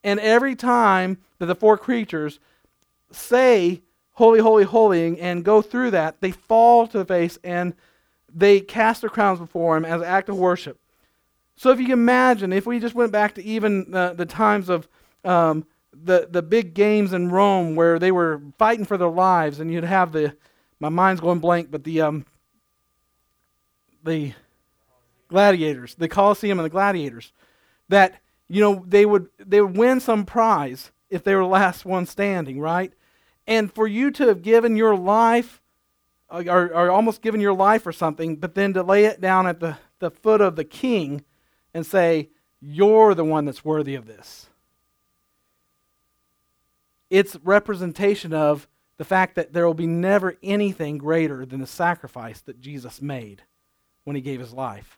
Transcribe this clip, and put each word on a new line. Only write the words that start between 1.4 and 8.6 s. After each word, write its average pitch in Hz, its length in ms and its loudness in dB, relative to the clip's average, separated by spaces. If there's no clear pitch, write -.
the 175 80 -2
four 214 220 4
creatures 170 600 -6
say, 226 720 2
"Holy, 226 260 6
holy, 220 240 6
holy," 196 440 2
and, 170 100 -4
and 175 280 -6
go 214 160 4
through 247 300 -4
that, 160 300 -2
they 185 100 -4
fall 226 560 4
to - 100 -6
the 185 80 -2
face 170 380 -2
and 175 300 -6
they 196 260 4
cast 220 420 -2